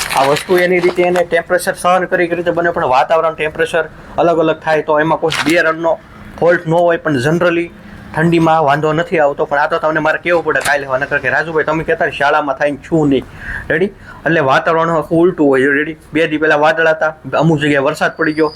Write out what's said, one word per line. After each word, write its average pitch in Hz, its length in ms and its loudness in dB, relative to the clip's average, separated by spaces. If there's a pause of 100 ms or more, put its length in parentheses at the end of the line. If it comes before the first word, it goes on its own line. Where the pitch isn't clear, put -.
(160)
આ 135 80 2
વસ્તુ 147 320 0
એની 180 240 2
રીતે 175 220 0
એને 180 220 2
ટેમ્પરેચર 170 500 -2
સહન 180 300 0
કરી, 175 220 0
કરી 170 100 -2
રીતે 175 140 -2
બને, 170 200 0
પણ 170 140 -2
વાતાવરણ 156 500 2
ટેમ્પરેચર 156 540 -2 (300)
અલગ 165 200 2
અલગ 160 220 0
થાય 156 220 0
તો 151 180 0
એમાં 156 180 0
કોઈ 160 140 -2 (120)
બે 160 180 2
રનનો 160 360 0 (420)
ફોલ્ટ 170 260 2
ન 160 60 -2
હોય, 170 260 2
પણ 151 200 -2
generally 170 520 0 (460)
ઠંડીમાં 160 480 2
વાંધો 151 280 2
નથી 170 260 -2
આવતો. 143 260 0
પણ 147 140 -2
આ 147 80 2
તો 165 120 -2
તમને 160 220 0
મારે 156 180 0
કહેવું 170 260 0
પડે 143 160 -2
કાલે 139 260 -2
હવા, 131 120 -2
નકર 143 200 -2
કે 127 100 -4
"રાજુભાઈ 156 360 -2
તમે 156 200 -2
કહેતા 165 200 -2
ને 147 60 -2
શાળામાં 143 460 0
થાય 147 140 -2
ને 135 60 -6
છું 156 320 0
નહીં." 131 160 2 (460)
રેડી? 165 160 0 (400)
એટલે 165 140 2
વાતાવરણ 160 500 2
આખું 165 280 0
ઉલટું 170 280 2
હોય. 135 240 4
રેડી? 156 260 -2 (160)
બે 160 140 2
દી 151 120 -2
પહેલા 156 180 2
વાદળ 160 320 2
હતા, 160 260 0 (240)
અમુક 156 200 2
જગ્યાએ 143 260 0
વરસાદ 160 320 -2
પડી 160 160 0
ગયો, 151 240 0